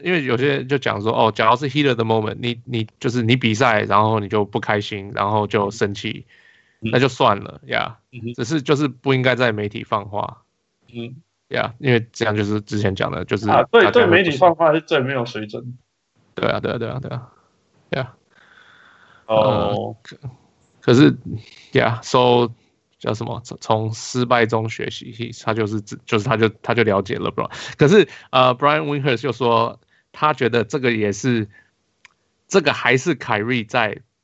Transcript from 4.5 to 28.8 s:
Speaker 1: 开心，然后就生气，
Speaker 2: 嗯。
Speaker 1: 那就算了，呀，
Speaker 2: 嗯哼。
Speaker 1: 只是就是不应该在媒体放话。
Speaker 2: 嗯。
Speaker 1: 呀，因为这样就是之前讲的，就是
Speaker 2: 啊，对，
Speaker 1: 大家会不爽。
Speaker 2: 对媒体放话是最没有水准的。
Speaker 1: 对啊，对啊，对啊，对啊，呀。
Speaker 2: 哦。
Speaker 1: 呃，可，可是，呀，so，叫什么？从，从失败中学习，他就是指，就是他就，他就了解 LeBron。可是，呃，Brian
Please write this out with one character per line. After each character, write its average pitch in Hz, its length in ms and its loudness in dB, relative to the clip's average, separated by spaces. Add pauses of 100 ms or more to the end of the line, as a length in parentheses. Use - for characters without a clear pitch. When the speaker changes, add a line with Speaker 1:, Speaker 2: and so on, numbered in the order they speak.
Speaker 1:
开 107 200 -2
心， 101 360 -8
然 101 160 -2
后 107 160 0
就 101 240 0
生 104 240 -4
气， 110 320 -10 (540)
Speaker 2:
嗯。 110 100 -4
Speaker 1:
那 123 80 2
就 135 80 4
算 120 320 2
了， 143 260 -14
呀， 120 320 -6 (140)
Speaker 2:
嗯 123 100 -18
哼。 117 140 -10
Speaker 1:
只 120 100 -6
是 147 160 -2
就 143 140 0
是 147 120 0
不 131 280 -2
应 127 80 0
该 127 100 2
在 123 180 2
媒 104 160 -4
体 110 160 -10
放 104 240 -6
话。 101 360 -8 (500)
Speaker 2:
嗯。 120 220 -12 (340)
Speaker 1:
呀， 120 300 -4
因 139 140 0
为 113 180 2
这 - 140 -4
样 107 100 0
就 107 80 0
是 104 180 -2
之 104 180 -6
前 98 160 0
讲 - 160 -2
的， 87 140 -6
就 113 120 -2
是 113 120 -6
Speaker 2:
啊， - 220 4
对， 226 120 6
Speaker 1:
大 190 80 4
家 240 100 4
会 220 60 4
不 - 20 2
爽。 - 0 -
Speaker 2:
对 175 140 4
媒 - 60 -
体 139 80 -2
放 170 180 6
话 160 180 4
是 160 80 0
最 156 180 0
没 131 140 -2
有 123 120 -4
水 110 220 -10
准 117 160 -12
的。 127 60 -14 (680)
Speaker 1:
对 - 140 0
啊， 107 100 -2
对 117 120 -4
啊， - 80 -4
对 113 100 -6
啊， 131 120 -8
对 - 100 -12
啊， 127 200 -12 (600)
呀。 131 220 -8 (1120)
Speaker 2:
哦。 110 80 0
Speaker 1:
呃， 107 640 0
可， - 160 -20 (640)
可 127 140 4
是， 135 200 6 (580)
呀， 113 280 2
so， 120 480 4 (480)
叫 - 160 -4
什 110 100 -6
么？ 113 200 -8
从， - 180 -16
从 110 320 -2
失 123 320 -4
败 120 220 4
中 113 200 -2
学 - 220 -8
习， 117 420 -12 (120)
他 113 100 -2
就 110 140 -2
是 107 120 -4
指， - 260 -14
就 117 120 0
是 101 80 -2
他 120 100 2
就， 110 140 4 (140)
他 120 100 -2
就 120 80 2
了 101 220 2
解 - 160 -6
LeBron。 - 320 -4 (260)
可 147 100 6
是， 185 200 6 (240)
呃， 127 240 4
Brian 147 300 2